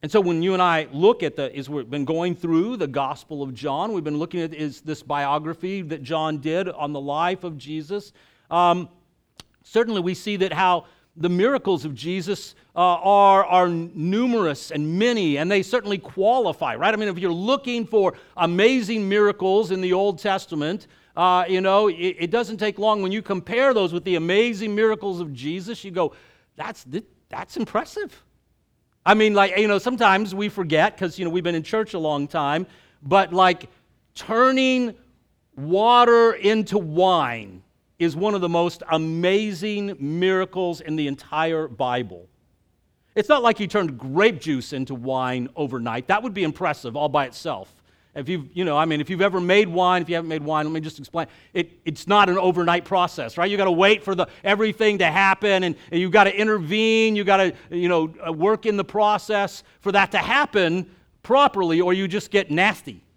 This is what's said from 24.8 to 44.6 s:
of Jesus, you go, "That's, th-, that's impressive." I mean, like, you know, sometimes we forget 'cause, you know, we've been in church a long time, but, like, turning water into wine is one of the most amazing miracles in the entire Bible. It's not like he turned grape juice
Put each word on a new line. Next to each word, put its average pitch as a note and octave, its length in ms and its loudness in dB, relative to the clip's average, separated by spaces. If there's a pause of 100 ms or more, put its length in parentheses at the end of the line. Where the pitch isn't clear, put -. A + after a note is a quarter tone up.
of D#3 140 -8
Jesus, F3 500 -10
you G3 60 -14
go, E3+ 240 -2 (420)
"That's, - 280 -12
th-, D3 200 -10 (240)
that's - 300 -12
impressive." - 680 -6 (800)
I F#3+ 100 6
mean, G#3+ 180 4
like, G3 240 4
you G#3+ 100 2
know, G3+ 120 2
sometimes G#3 560 2
we G#3 160 -4
forget E3 460 0
'cause, F3 220 -6
you F#3 60 -6
know, E3+ 60 -4
we've F3 120 -2
been E3+ 120 -2
in D#3+ 80 -4
church A3 320 -4
a F#3 40 -4
long D3 300 -2
time, D#3 380 -2 (360)
but, E3+ 300 2
like, F3+ 360 4 (460)
turning B3+ 800 2 (600)
water A#3 760 6
into G#3 440 0
wine D3+ 840 0 (360)
is E3+ 160 0
one G3+ 200 -2
of F#3+ 80 -2
the F3 60 -2
most E3+ 420 0
amazing F#3+ 1080 -2
miracles F3+ 840 -2
in D#3 140 -6
the D3+ 100 -2
entire D#3 600 -4
Bible. A#2+ 600 -6 (840)
It's G#3 140 -2
not D4 140 4
like A#3 140 4
he G#3 100 -4
turned E3 320 -2
grape D3+ 400 0
juice C3+ 360 -6